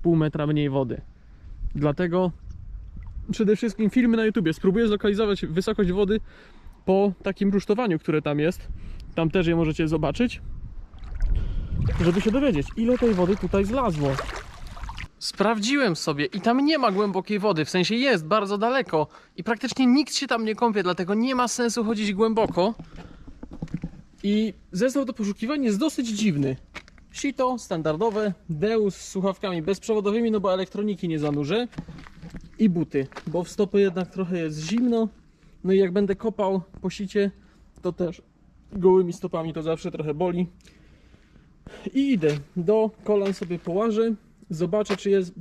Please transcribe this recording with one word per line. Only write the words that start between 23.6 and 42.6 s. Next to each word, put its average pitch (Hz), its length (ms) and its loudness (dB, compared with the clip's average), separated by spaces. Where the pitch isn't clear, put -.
I 208 320 0
zestaw 254 340 0
do 247 60 -6
poszukiwań 226 520 -4
jest 208 140 2
dosyć 277 300 -2
dziwny. 151 480 0
Sito 254 480 -2
standardowe, 196 760 0
Deus 202 460 0
z - 120 -16
słuchawkami 185 540 -2
bezprzewodowymi, 208 680 0
no 214 100 2
bo 185 140 2
elektroniki 190 540 -2
nie 160 100 0
zanurzę. 147 500 0
I 220 100 6
buty, 156 380 -2
bo 170 180 -4
w - 40 -16
stopy 202 320 0
jednak 185 300 0
trochę 185 280 -4
jest 156 200 -4
zimno. 226 500 0
No 185 80 2
i 190 60 6
jak 185 140 2
będę 196 240 2
kopał 196 460 -2
po 190 100 -4
sicie, 202 400 -2
to 175 100 -2
też 175 300 -4
gołymi 185 400 6
stopami 165 400 -6
to 160 100 -6
zawsze 160 280 -4
trochę 156 240 -4
boli. 175 320 0
I 277 180 4
idę, 160 160 4
do 208 340 2